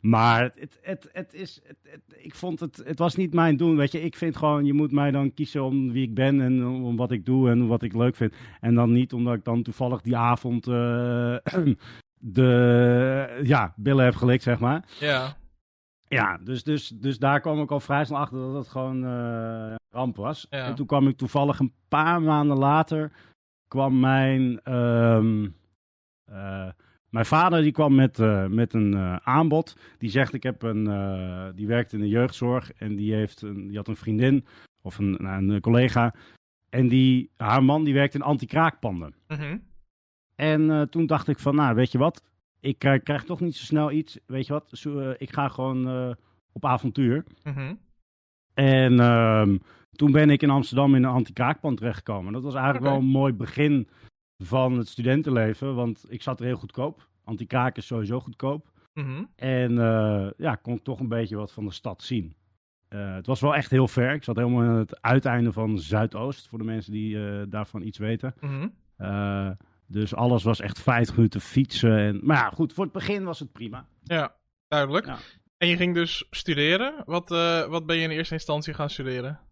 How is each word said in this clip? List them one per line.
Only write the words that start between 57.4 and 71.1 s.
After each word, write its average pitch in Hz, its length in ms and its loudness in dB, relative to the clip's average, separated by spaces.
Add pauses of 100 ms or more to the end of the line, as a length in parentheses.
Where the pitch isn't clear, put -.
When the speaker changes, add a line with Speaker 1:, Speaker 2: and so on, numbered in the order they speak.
Speaker 1:
is - 100 -12
sowieso 117 340 -6
goedkoop. 139 500 -8 (240)
Speaker 2:
Mhm. 143 300 -8 (120)
Speaker 1:
En, 127 420 0
eh, 107 480 2 (100)
ja, 147 180 -4
kon 120 200 -8
ik 117 100 -10
toch 127 160 -8
een 127 80 -6
beetje 110 280 -4
wat 104 160 -10
van 107 120 -10
de 98 80 -8
stad - 300 -12
zien. 92 320 -6 (540)
Eh, 101 260 -10
het 92 120 -12
was 127 140 -2
wel 143 140 0
echt 139 160 -4
heel 131 180 4
ver. 127 260 0
Ik 147 100 -10
zat 113 120 -6
helemaal 120 260 0
aan 117 140 2
het - 260 -4
uiteinde 120 500 2
van 107 260 -4
Zuidoost. 107 720 -4
Voor 117 100 -14
de 110 60 -8
mensen 110 280 -8
die, 107 360 -6
eh, 101 200 -8
daarvan 104 340 -10
iets 107 160 -12
weten. 113 420 -4
Speaker 2:
Mhm. 143 280 -8 (280)
Speaker 1:
Eh, 98 540 -4 (380)
dus 104 260 -4
alles 120 280 2
was 110 180 0
echt - 200 -10
vijftig 120 360 0